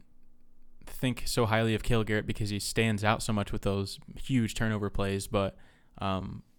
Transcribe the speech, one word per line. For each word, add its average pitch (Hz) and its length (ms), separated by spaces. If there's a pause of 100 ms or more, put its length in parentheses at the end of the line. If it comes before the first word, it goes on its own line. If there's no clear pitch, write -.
(840)
think - 400
so 123 200
highly 113 300
of 101 80
Cale 117 200
Garrett 107 220
because 107 240
he 104 100
stands 110 440
out 107 180
so - 120
much 101 180
with 104 100
those 98 380 (160)
huge 120 400
turnover 107 340
plays, 98 380
but, 98 280 (440)
um, 95 420 (180)